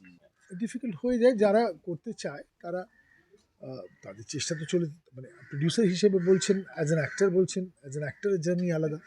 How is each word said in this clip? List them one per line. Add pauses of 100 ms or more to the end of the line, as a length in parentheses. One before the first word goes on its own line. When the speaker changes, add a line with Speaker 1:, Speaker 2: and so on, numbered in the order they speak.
Speaker 1:
উম, (400)
Speaker 2:
ডিফিকাল্ট
হয়ে
যায়,
যারা
করতে
চায় (180)
তারা,
আহ, (160)
তাদের
চেষ্টা
তো
চলে,
মানে, (220)
প্রোডিউসার
হিসেবে
বলছেন,
as
an
actor
বলছেন,
as
an
actor-এর
জার্নি
আলাদা, (100)